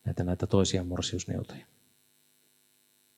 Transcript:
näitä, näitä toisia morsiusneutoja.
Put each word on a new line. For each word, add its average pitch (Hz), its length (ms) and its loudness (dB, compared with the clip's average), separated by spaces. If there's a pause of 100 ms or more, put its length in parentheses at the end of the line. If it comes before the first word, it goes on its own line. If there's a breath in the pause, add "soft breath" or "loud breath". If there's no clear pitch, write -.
näitä, 90 180 -2
näitä 90 240 0
toisia 95 360 4
morsiusneutoja. 87 840 -6 (1500)